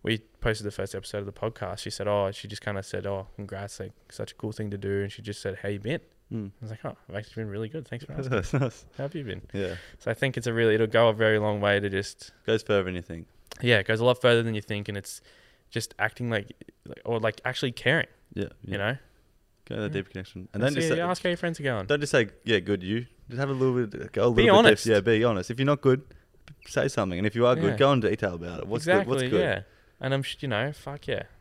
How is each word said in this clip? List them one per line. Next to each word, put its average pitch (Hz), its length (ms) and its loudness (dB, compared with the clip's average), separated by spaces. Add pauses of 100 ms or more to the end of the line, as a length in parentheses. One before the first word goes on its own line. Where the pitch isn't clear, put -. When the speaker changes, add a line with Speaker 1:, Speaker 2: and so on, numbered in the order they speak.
Speaker 1:
we 110 180 -2 (220)
posted 104 240 -2
the 101 60 -4
first 98 240 -6
episode 101 240 -8
of 101 80 -6
the 98 60 -10
podcast. 101 460 -8
She - 120 -10
said, 101 160 -6
"Oh," 101 240 2
she - 160 -14
just 104 160 -12
kinda 101 180 -4
said, - 240 -8
"Oh, 98 300 -6
congrats, 101 440 -12
like, 104 120 -10 (180)
such - 220 -10
a - 40 -20
cool 110 180 -6
thing 104 180 -6
to 101 60 -6
do." 98 260 -2
And 101 80 -6
she - 100 -16
just 104 200 -10
said, 92 200 -6
"How 98 80 -6
you 101 100 -6
been?" 117 200 -6 (340)
Speaker 2:
Mm. 107 140 -6
Speaker 1:
I 101 40 -12 (100)
was 110 100 -12
like, 110 140 -14
"Oh, 131 100 -8 (140)
I've 90 60 -12
actually 107 280 -8
been 107 80 -8
really 110 180 -8
good. 151 180 -12
Thanks 123 180 -12
for - 80 -14
Speaker 2:
<laughs> 147 40 -8
Speaker 1:
asking. 131 140 -6
Speaker 2:
That's 104 220 0
nice. 127 320 -2 (120)
Speaker 1:
How 135 60 -6
have 143 100 -8
you 156 120 -8
been?" 95 160 -8 (120)
Speaker 2:
Yeah. 92 220 -4 (240)
Speaker 1:
So - 100 -4
I 113 60 0
think 131 220 -2
it's 120 100 -4
a 120 60 0
really, 113 220 6
it'll 110 120 4
go 113 220 6
a 110 40 4
very 110 240 4
long 104 240 0
way 101 180 4
to 101 100 0
just - 420 -6 (160)
Speaker 2:
Goes 110 160 2
further 101 220 2
than 92 100 -4
you 87 80 -6
think. 82 240 -12 (340)
Speaker 1:
Yeah, 120 180 6
it 98 60 -2
goes 110 140 0
a 117 60 2
lot 123 160 4
further 117 200 6
than 113 140 -2
you 104 60 -4
think, 101 260 -8
and 101 100 -8
it's - 240 -12 (480)
just - 300 -6
acting 110 300 -2
like, 107 240 -4 (340)
like, - 160 -16
or, 113 160 -2
like, 110 240 -2
actually 127 300 -4
caring. 131 340 0 (260)
Speaker 2:
Yeah, 98 100 -4 (200)
Speaker 1:
You 95 100 -10
Speaker 2:
yeah. 101 40 -4
Speaker 1:
know? 110 200 -2 (680)
Speaker 2:
Go - 100 -8
to 110 60 -4
the 104 60 -2
Speaker 1:
Yeah. - 60 -6
Speaker 2:
deep 98 160 -4
connection. 92 440 -14
And 104 80 -4
Speaker 1:
That's 139 140 0
Speaker 2:
don't 151 60 0
just 160 120 0
Speaker 1:
it, - 40 2
Speaker 2:
say, 165 40 -2
Speaker 1:
ask 175 220 -2
how 185 60 0
your 175 80 -2
friends 170 220 -4
are 151 40 -8
going. 113 240 -2
Speaker 2:
don't 147 120 2
just 147 120 -2
say, 117 180 4 (140)
"Yeah, 110 160 2
good, 92 240 0
you." 110 240 -2 (220)
Just 123 100 -8
have 139 100 -2
a 139 40 -2
little 131 200 2 (120)
bit, 104 60 -10 (220)
go - 80 0
a 120 80 6
little 120 60 4
Speaker 1:
Be 196 80 6
Speaker 2:
bit 233 80 8
Speaker 1:
honest. 190 320 8
Speaker 2:
deep. 113 100 4
Yeah, 104 80 8
be 110 220 4
honest. 107 260 0
If 117 100 -4
you're 135 60 2
not 143 160 2
good, 135 220 4 (640)
say 135 200 0
something. 95 300 -2
And 95 80 0
if 107 100 0
you 120 120 4
are 127 80 6
good, 202 160 2
Speaker 1:
Yeah. - 60 -4
Speaker 2:
go 139 140 6
into 120 160 2
detail 95 280 0
about 85 240 -8
it. - 80 -10
What's 117 180 -4
good? 185 220 2
What's 131 160 0
Speaker 1:
Exactly, 127 60 -2
Speaker 2:
good? 180 140 2
Speaker 1:
yeah. 101 180 0 (380)
And 135 140 -2
I'm, 135 80 0
sh-, - 200 -8
you 143 60 -6
know, 120 240 -2
fuck - 360 -14
yeah. 110 160 -4 (180)